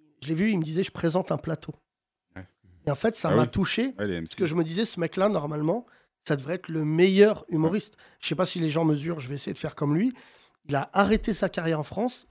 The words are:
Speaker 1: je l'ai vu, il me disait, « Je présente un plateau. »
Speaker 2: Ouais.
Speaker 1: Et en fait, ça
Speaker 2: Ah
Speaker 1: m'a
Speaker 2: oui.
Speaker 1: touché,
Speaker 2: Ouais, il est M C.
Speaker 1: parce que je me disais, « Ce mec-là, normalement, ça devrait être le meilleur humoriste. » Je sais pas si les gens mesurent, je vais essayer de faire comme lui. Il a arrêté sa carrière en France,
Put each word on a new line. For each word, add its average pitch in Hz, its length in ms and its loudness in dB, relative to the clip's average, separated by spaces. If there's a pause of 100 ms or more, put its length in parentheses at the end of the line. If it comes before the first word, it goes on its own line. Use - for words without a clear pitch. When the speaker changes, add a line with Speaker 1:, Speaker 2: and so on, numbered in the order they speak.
(220)
Speaker 1:
je 131 60 -12
l'ai 160 60 0
vu, 202 160 2
il 202 80 2
me 160 60 0
disait, « 160 200 -2
Je - 60 -8
présente 170 420 0
un 156 60 0
plateau. » - 360 -8 (640)
Speaker 2:
Ouais. 92 100 -14 (400)
Speaker 1:
Et 147 40 0
en 139 40 2
fait, 226 220 -2
ça 160 160 -2
Speaker 2:
Ah 104 40 4
Speaker 1:
m'a 120 60 6
Speaker 2:
oui. 123 60 2
Speaker 1:
touché, - 500 0
Speaker 2:
Ouais, 104 80 -2
il 101 60 0
est 87 40 -2
M 82 100 -4
C. - 60 -12
Speaker 1:
parce - 60 -14
que 185 80 0
je 151 80 -2
me 170 100 2
disais, « 170 200 -2
Ce 180 160 -6
mec-là, 185 280 0
normalement, 160 580 -2 (420)
ça 151 80 2
devrait 139 180 -6
être 185 140 -10
le 160 160 -2
meilleur 190 640 6
humoriste. » 160 480 0 (240)
Je - 80 -8
sais 160 60 -2
pas 180 120 0
si 175 140 -4
les 160 100 0
gens 165 140 2
mesurent, 156 360 0
je 123 80 -10
vais 143 60 -8
essayer - 200 -8
de - 40 -14
faire 151 160 -8
comme 147 220 0
lui. 240 160 2 (560)
Il 139 80 -2
a 139 160 -2
arrêté 202 400 2
sa 185 160 0
carrière 165 320 -2
en 143 40 -4
France, - 460 -6